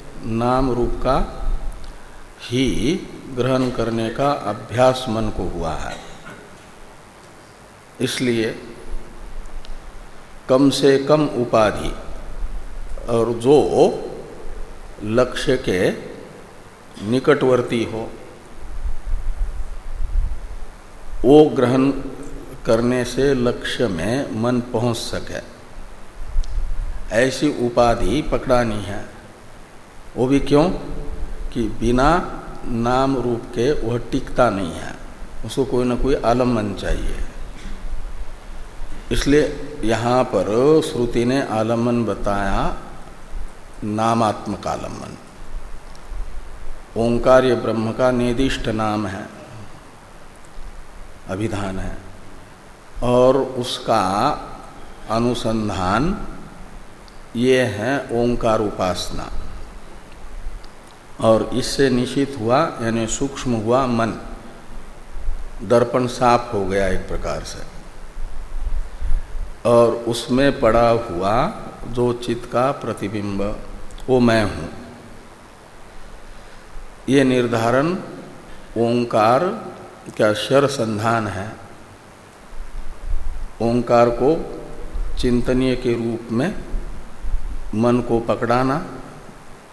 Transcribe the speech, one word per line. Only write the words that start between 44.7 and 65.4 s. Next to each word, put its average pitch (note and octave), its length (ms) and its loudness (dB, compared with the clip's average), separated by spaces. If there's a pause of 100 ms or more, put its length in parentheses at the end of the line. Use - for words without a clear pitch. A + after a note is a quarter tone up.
ओंकार A#2+ 460 6
ये B2+ 120 4
ब्रह्म A2 360 0
का B2+ 200 2
निर्दिष्ट B2 580 0
नाम G#2+ 360 0
है, G2 200 -8 (2000)
अभिधान G2 500 -4
है, F#2 180 -4 (1080)
और B2+ 320 6
उसका B2 640 0 (1080)
अनुसंधान A2+ 1040 0 (1200)
ये B2+ 260 4 (100)
है A2+ 260 0 (160)
ओंकार A#2+ 480 4
उपासना। F#2 680 -2 (1900)
और A2 340 6
इससे C3 360 2
निश्चित B2+ 500 0
हुआ, A#2 180 4 (240)
यानी A2+ 260 0
सूक्ष्म C3 480 -2
हुआ A#2 320 2
मन, A2+ 220 2 (1500)